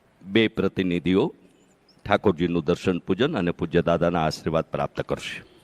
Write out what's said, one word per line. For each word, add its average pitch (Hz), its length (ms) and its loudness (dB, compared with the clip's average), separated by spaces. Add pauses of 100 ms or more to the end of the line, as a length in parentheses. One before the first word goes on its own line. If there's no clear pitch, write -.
(220)
બે 104 260 2
પ્રતિનિધિઓ 92 880 0 (680)
ઠાકોરજીનું 87 580 0
દર્શન 87 360 -2
પૂજન 123 380 -2
અને 87 140 0
પૂજ્ય 85 300 0
દાદાના 82 440 2
આશીર્વાદ 78 380 -2
પ્રાપ્ત 71 380 -6
કરશે. - 420 -8 (200)